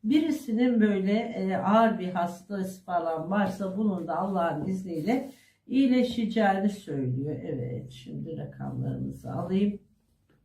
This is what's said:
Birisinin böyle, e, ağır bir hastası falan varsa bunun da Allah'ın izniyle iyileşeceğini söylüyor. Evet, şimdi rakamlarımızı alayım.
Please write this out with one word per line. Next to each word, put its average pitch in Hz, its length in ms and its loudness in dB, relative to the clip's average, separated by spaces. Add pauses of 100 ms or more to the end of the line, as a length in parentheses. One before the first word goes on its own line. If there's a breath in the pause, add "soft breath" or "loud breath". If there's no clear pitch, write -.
Birisinin 247 760 2
böyle, 202 320 4
e, 196 440 0
ağır 208 420 4
bir 180 100 -4
hastası 185 760 -4
falan 165 460 -2
varsa 190 460 0
bunun 190 320 0
da 160 100 -2
Allah'ın 170 480 0
izniyle 185 680 -2 (340 loud breath)
iyileşeceğini 226 1000 4
söylüyor. 139 720 -4
Evet, - 500 -6
şimdi 151 460 -10
rakamlarımızı - 920 -6
alayım. 190 480 0 (640)